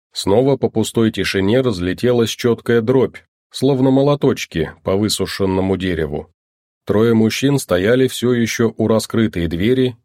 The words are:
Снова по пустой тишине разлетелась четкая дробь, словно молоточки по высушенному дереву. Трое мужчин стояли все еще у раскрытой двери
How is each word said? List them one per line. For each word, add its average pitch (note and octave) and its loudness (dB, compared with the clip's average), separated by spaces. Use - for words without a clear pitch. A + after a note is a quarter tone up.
Снова C3 2
по A2+ -2
пустой A2 0
тишине G2 0
разлетелась A2+ 0
четкая A#2 0
дробь, B2 0
словно C3+ 2
молоточки C3+ 0
по F#2 0
высушенному F#2+ -2
дереву. D#2+ -4
Трое A2+ 2
мужчин A#2+ 2
стояли A2+ 0
все B2 -2
еще A#2 -2
у A2 0
раскрытой A2 0
двери A#2+ -2